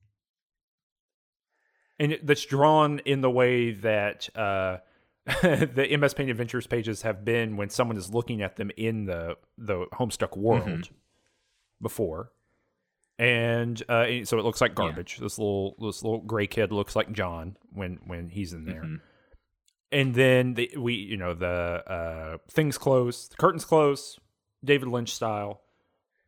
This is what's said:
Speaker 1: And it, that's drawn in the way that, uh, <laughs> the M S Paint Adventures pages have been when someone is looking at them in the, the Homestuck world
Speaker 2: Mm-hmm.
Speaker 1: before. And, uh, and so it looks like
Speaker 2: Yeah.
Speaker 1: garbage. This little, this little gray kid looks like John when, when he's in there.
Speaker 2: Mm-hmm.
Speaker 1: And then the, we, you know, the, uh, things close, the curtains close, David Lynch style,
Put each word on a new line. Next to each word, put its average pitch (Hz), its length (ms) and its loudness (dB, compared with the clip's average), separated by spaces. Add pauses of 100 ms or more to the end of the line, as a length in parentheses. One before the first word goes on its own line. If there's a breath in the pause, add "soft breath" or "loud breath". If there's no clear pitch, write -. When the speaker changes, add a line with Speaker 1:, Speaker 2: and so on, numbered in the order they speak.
(2000)
Speaker 1:
And 151 140 2
it, 156 140 -6
that's 147 200 2
drawn 147 540 6
in 139 200 0
the 131 100 4
way 123 420 4
that, 104 600 0
uh, 95 440 -2 (480)
<laughs> - 0 - (160)
the 139 480 4
M 147 120 2
S 139 120 4
Paint 135 160 -2
Adventures 120 360 -4
pages 113 360 -4
have 101 240 -4
been 113 320 0
when 101 100 -4
someone 117 300 0
is 90 160 -8
looking 117 260 -2
at 98 160 -4
them 101 220 -6
in 110 260 -2
the, 85 320 -4 (220)
the 101 340 -4
Homestuck - 440 -4
world 107 260 2
Speaker 2:
Mm-hmm. 87 320 -6 (880)
Speaker 1:
before. 98 500 -4 (840)
And, 117 680 2
uh, 123 40 0 (160)
and 120 200 -4
so 117 100 2
it 104 60 0
looks 113 160 -2
like 120 120 4
Speaker 2:
Yeah. - 20 -18 (140)
Speaker 1:
garbage. 85 300 -10
This 117 200 -8
little, 98 420 -2
this 107 220 -8
little 110 180 -2
gray 104 260 -2
kid 104 240 0
looks 101 240 -2
like 110 180 0
John 90 440 -6 (160)
when, 90 340 -8
when 87 220 -10
he's 90 240 -8
in 80 140 -12
there. 82 160 -8
Speaker 2:
Mm-hmm. 78 140 -8 (960 soft breath)
Speaker 1:
And 135 240 2
then 127 400 6
the, 120 220 -2
we, 120 180 -2
you 104 220 -6
know, 90 160 -4
the, 87 140 -4
uh, 85 920 -4 (120)
things 151 260 2
close, 127 520 0
the - 80 -20
curtains 165 280 2
close, 147 540 2 (440)
David 131 260 2
Lynch 120 260 -4
style, 104 480 -4 (640)